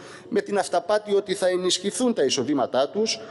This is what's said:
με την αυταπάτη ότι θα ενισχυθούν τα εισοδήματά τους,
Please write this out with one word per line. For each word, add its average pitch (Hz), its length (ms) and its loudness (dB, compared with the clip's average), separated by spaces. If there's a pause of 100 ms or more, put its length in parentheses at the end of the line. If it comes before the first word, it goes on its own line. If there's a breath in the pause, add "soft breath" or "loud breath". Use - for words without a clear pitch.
(280 loud breath)
με 196 120 0
την 202 180 -2
αυταπάτη 202 560 0
ότι 196 200 0
θα 180 140 0
ενισχυθούν 185 640 0
τα 160 100 2
εισοδήματά 131 640 2
τους, 220 320 -2 (100)